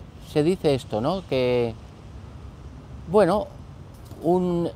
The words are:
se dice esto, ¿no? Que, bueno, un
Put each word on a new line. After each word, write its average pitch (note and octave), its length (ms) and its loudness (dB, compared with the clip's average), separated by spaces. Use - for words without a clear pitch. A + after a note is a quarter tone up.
se D3+ 100 4
dice D#3+ 320 4
esto, A2+ 260 -2
¿no? F3 280 0
Que, B2 460 2
bueno, G3 360 6
un F3 540 2